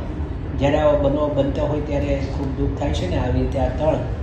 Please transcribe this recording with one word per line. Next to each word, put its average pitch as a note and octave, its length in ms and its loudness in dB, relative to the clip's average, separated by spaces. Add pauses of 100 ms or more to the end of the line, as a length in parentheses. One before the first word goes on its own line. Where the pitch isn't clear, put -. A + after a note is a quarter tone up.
(600)
જ્યારે D3 200 4
આવા D3+ 120 6
બનાવ C#3+ 440 2
બનતા C#3 280 0
હોય C#3+ 180 0
ત્યારે C#3+ 380 0 (180)
ખૂબ C3+ 200 -2
દુઃખ C3+ 220 0
થાય C#3+ 140 0
છે F3+ 160 -2
ને. E3 80 0
આવી B2+ 240 0
રીતે - 180 0
આ D#3+ 100 2
ત્રણ - 260 0 (280)